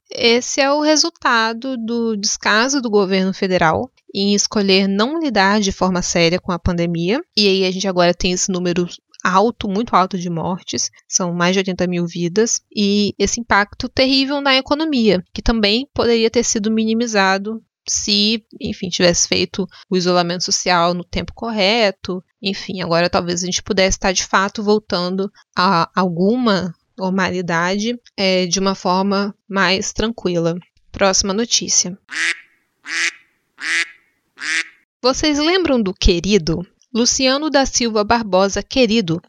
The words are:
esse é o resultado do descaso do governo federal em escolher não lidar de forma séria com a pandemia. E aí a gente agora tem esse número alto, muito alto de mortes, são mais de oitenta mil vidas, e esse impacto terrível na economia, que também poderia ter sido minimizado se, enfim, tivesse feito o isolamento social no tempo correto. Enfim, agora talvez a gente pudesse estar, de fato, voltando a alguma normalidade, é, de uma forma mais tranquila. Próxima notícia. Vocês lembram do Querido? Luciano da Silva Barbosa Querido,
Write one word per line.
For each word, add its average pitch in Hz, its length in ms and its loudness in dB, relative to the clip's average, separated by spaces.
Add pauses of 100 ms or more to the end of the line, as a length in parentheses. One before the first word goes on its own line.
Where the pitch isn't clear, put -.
(100)
esse 240 500 0
é 277 100 2
o 302 120 0
resultado 262 960 0
do 226 360 -2
descaso 226 680 0
do 233 80 -2
governo 190 420 2
federal 180 580 0 (240)
em 202 200 0
escolher 196 520 2
não 214 320 0
lidar 214 420 2
de 196 120 0
forma 180 300 0
séria 170 360 2
com - 140 -6
a 170 60 -4
pandemia. 175 640 0 (120)
E 208 140 4
aí 190 160 2
a 185 60 0
gente 185 180 -4
agora 175 240 4
tem 180 200 0
esse 180 200 -2
número 175 340 -2 (380)
alto, 202 420 0
muito 208 300 -2
alto 185 220 2
de 175 100 -6
mortes, 170 640 -6 (180)
são 175 240 -2
mais 175 220 0
de 202 60 0
oitenta 185 260 -2
mil 175 200 -2
vidas, 175 540 -2 (100)
e 202 480 0
esse 202 220 -2
impacto 208 480 -2
terrível 269 540 0
na 277 140 2
economia, 269 760 2
que - 80 -12
também 226 540 0
poderia 233 360 2
ter 226 140 0
sido 220 260 -2
minimizado 220 920 0 (260)
se, 214 540 0 (180)
enfim, 202 280 -8
tivesse 175 400 2
feito 185 360 -2 (240)
o 185 80 0
isolamento 175 480 0
social 175 480 0
no 175 120 -4
tempo - 280 -8
correto. 208 920 -2 (200)
Enfim, 196 400 -6
agora 170 260 2
talvez 180 340 -2
a 185 40 -4
gente 185 160 -4
pudesse 190 340 0
estar, 196 140 0
de 180 140 -2
fato, 202 360 0
voltando 190 680 -2 (260)
a 180 380 2
alguma 190 800 0 (240)
normalidade, 185 1000 -2 (200)
é, 185 300 2
de 180 120 0
uma 196 160 0
forma 196 580 0 (160)
mais 190 440 0
tranquila. 175 640 -2 (340)
Próxima 196 420 0
notícia. 190 640 -2 (3000)
Vocês 277 380 0
lembram 311 420 2
do 185 140 -2
Querido? 175 720 2 (260)
Luciano 262 580 0
da 269 160 4
Silva 220 360 -2
Barbosa 202 600 0
Querido, 214 640 2